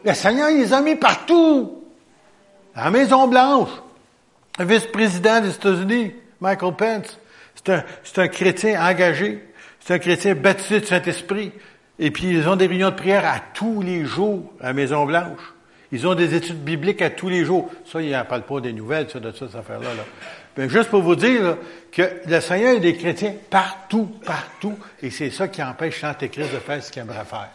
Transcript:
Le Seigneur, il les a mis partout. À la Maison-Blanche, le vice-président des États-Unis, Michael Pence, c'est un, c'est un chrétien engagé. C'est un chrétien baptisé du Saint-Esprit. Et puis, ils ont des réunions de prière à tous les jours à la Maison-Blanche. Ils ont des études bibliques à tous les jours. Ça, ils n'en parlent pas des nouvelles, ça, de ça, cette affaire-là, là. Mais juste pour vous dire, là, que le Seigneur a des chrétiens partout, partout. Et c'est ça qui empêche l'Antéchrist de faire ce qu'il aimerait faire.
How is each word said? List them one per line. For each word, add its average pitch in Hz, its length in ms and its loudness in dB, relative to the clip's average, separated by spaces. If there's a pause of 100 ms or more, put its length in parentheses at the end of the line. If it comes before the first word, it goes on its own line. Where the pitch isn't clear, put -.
Le 208 100 4
Seigneur, 262 360 2
il 302 100 4
les 220 120 2
a 277 100 6
mis 311 140 2
partout. 311 880 4 (880)
À 113 100 -2
la 156 60 4
Maison-Blanche, 254 800 6 (880)
le 180 80 -2
vice-président 220 720 4
des 190 140 0
États-Unis, 196 600 0 (260)
Michael 185 340 -2
Pence, 220 440 -4 (360)
c'est - 160 -4
un, 165 140 2 (180)
c'est - 160 -8
un 180 100 4
chrétien 185 580 0
engagé. 180 600 0 (360)
C'est 180 120 -2
un 175 40 2
chrétien 175 360 0
baptisé 196 460 2
du 208 60 -6
Saint-Esprit. 180 680 -4 (460)
Et 151 120 0
puis, 180 200 -4
ils 160 180 2
ont 190 80 4
des 185 100 4
réunions 185 240 0
de 185 40 -2
prière 190 300 0
à 135 160 -2 (140)
tous 214 260 -4
les 180 240 -4
jours 180 560 -4
à 127 80 -8
la 127 60 -2
Maison-Blanche. 147 640 0 (520)
Ils 123 140 -4
ont 185 80 2
des 165 200 2
études 165 280 -4
bibliques 165 400 -4
à 160 80 2
tous - 180 -8
les 180 160 0
jours. 165 260 0 (200)
Ça, 160 100 -8
ils 151 120 -4
n'en 127 120 -2
parlent 117 200 -6
pas 139 160 -8
des 120 120 -8
nouvelles, 123 380 -6
ça, 131 100 -14
de 113 120 -10
ça, - 140 -14
cette 107 100 -16
affaire-là, 113 380 -10
là. 107 100 -12 (520)
Mais 131 120 -2
juste 214 220 2
pour 196 120 4
vous 170 120 4
dire, 220 280 2
là, 175 140 0 (360)
que - 100 2 (240)
le 160 140 2
Seigneur 226 360 2
a - 40 4
des 170 160 2
chrétiens 175 380 -4 (160)
partout, 196 560 -2 (180)
partout. 180 520 -8 (240)
Et 131 100 -10
c'est 139 200 -8
ça 190 180 -4
qui 165 140 -10
empêche 143 400 -8
l'Antéchrist 143 500 -8
de 131 60 -6
faire 143 240 -8
ce - 80 -16
qu'il 127 120 -14
aimerait 110 220 -12
faire. 101 300 -14